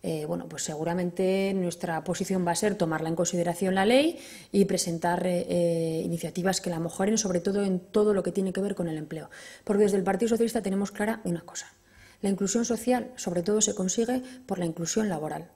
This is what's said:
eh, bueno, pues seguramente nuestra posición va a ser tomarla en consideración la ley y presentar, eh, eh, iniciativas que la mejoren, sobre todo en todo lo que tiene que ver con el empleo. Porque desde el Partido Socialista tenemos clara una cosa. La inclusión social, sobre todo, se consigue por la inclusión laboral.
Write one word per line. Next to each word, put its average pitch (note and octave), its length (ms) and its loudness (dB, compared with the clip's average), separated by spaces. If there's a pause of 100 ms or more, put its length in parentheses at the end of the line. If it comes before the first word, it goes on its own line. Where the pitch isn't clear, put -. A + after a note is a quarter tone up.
eh, D#3+ 220 -4
bueno, E3+ 220 -6
pues D#3 160 -8
seguramente F3+ 880 0
nuestra F3 520 -2
posición F3+ 420 0
va E3+ 40 2
a E3+ 40 2
ser G#3 200 2
tomarla D#3+ 340 0
en E3 80 0
consideración F3 580 0
la G3 100 4
ley C#4 320 4 (360)
y G3 100 6
presentar, F3 640 0
eh, F3+ 220 0
eh, E3 560 2
iniciativas E3+ 560 -2
que F#3 80 -4
la E3 100 -4
mejoren, F#3+ 380 0
sobre F3+ 240 0
todo G3+ 240 0
en F#3 160 0
todo G#3 320 2
lo F#3+ 100 2
que - 80 -2
tiene F#3+ 220 -2
que F#3+ 80 -2
ver G3+ 120 -2
con F3 140 -4
el D#3 100 -4
empleo. D3+ 320 -10 (360)
Porque G3+ 180 6
desde G3+ 140 4
el F#3+ 80 2
Partido G3 240 2
Socialista A3+ 320 2
tenemos G3 300 -2
clara - 340 -2
una F3 160 -2
cosa. - 320 -14 (480)
La G3+ 80 0
inclusión G3 340 2
social, A#3+ 540 0
sobre F3 260 -2
todo, G#3 160 2
se B3 160 2
consigue A3+ 460 0 (240)
por F#3+ 140 -4
la F3 60 0
inclusión F3 440 0
laboral. D#3 460 -6